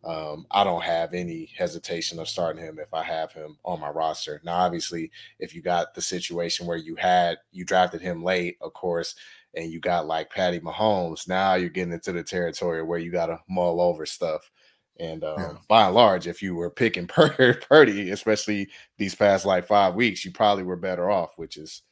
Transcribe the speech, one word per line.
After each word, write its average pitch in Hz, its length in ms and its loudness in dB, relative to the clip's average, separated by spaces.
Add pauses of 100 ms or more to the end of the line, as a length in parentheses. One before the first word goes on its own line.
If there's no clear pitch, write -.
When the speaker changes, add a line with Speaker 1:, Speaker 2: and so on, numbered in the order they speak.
Speaker 1:
Um, 78 460 -8
I 98 140 4
don't 85 200 0
have 82 300 -2
any 82 320 -6 (100)
hesitation 85 600 -6
of 80 100 -8
starting 82 340 -4
him 80 160 -14
if 76 140 -14
I 80 100 -4
have 80 300 -6
him 78 320 -18
on 87 160 -6
my 73 80 -8
roster. 78 560 -4
Now, 85 140 -2
obviously, 85 520 -2 (280)
if 87 160 -12
you 85 80 -16
got 87 320 -2
the 92 80 -8
situation 87 640 -4
where 85 100 -4
you 80 200 -10
had, 87 420 2 (140)
you 90 120 -12
drafted 90 380 2
him 87 200 -6
late, 90 380 -2
of - 140 -14
course, 85 400 -4 (400)
and 82 180 -8
you 82 80 -10
got, 85 260 -2
like, 80 220 -4
Patty 90 320 -2
Mahomes, 87 680 0
now 92 280 2
you're 90 160 0
getting 87 240 -6
into 85 180 -8
the 85 100 -6
territory 85 600 -4
where 85 160 -4
you 85 120 -8
gotta 85 380 -4
mull 87 320 0
over 85 240 0
stuff. - 460 -6 (500)
And, 80 240 -8
um, 78 160 -6
Speaker 2:
Yeah. 82 160 -8 (120)
Speaker 1:
by 110 180 8
and 92 80 0
large, 98 320 6
if 85 160 -8
you 95 120 -4
were 85 140 -4
picking 92 380 -2
<laughs> - 20 -14
Pur-, 147 580 6
Purdy, 104 440 8
especially 104 580 0 (300)
these 98 160 -2
past, 98 320 4
like, 92 200 2
five 98 280 4
weeks, 107 280 0
you 90 100 -10
probably 101 320 2
were 90 120 -4
better 90 340 -2
off, 90 280 -2
which 80 180 -12
is 78 240 -14 (120)